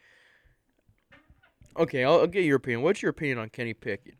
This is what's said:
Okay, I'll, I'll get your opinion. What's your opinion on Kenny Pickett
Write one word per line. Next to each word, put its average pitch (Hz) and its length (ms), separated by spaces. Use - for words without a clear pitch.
Okay, 147 280
I'll, 147 160
I'll 143 80
get 180 160
your 143 120
opinion. 123 260
What's 185 200
your 180 80
opinion 139 280
on 110 120
Kenny 117 240
Pickett - 460